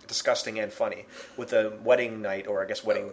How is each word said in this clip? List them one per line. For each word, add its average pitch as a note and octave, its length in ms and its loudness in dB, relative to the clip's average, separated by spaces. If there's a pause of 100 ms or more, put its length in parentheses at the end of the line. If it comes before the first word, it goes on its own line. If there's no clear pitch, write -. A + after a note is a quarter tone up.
disgusting A2+ 500 0
and G#2 140 -4
funny G#2 340 -2 (300)
with A#2+ 140 -8
the G#2+ 240 4 (100)
wedding A#2 360 4
night, G2 280 -4
or G2+ 120 0
I F#2+ 60 -2
guess G2+ 160 -6
wedding, G2+ 300 0